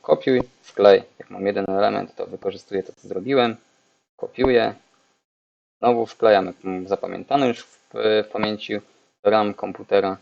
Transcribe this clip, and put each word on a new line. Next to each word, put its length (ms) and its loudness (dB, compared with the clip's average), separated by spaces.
Kopiuj, 400 0
wklej. 420 6
Jak 100 -20
mam 180 -10
jeden 220 -2
element, 460 -2
to 120 -10
wykorzystuję 560 -8
to, 100 -16
co 140 -20
zrobiłem. 480 -2
Kopiuję. 600 0
Znowu 260 2
wklejam, 400 2
jak 180 -14
mam 240 -8
zapamiętane 600 -2
już 160 -4
w, 260 -20
w 40 -20
pamięci 420 -6
ram 300 2
komputera. 680 -2